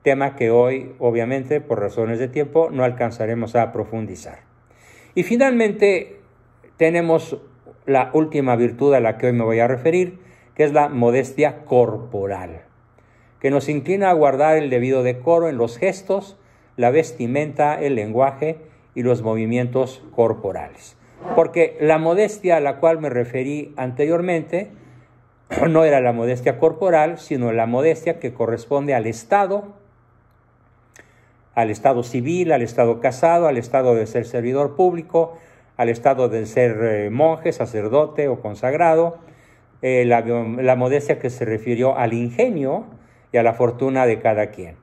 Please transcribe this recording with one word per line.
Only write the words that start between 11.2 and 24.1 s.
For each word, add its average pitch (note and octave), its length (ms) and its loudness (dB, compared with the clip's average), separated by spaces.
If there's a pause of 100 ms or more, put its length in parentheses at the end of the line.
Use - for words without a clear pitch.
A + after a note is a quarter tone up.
corporal, G2 960 -2 (800)
que C#3 100 0
nos C3+ 160 0
inclina F3+ 420 -2
a F3+ 40 4
guardar D3+ 420 4
el D3 140 0
debido B2+ 340 0
decoro E3 460 0
en C3+ 80 -6
los A#2 200 -2
gestos, G3 600 -4 (400)
la B2 140 2
vestimenta, D3 880 -2
el C#3+ 140 0
lenguaje C3+ 640 -2 (340)
y B2 100 -6
los A#2+ 180 0
movimientos A#2+ 800 -2 (140)
corporales. G2 800 -4 (380)
Porque D#3+ 460 2
la D#3 180 4
modestia F3 600 2
a - 20 2
la C#3 180 0
cual E3 220 2
me D3+ 100 -4
referí B2 680 -4
anteriormente E3 920 -2 (800)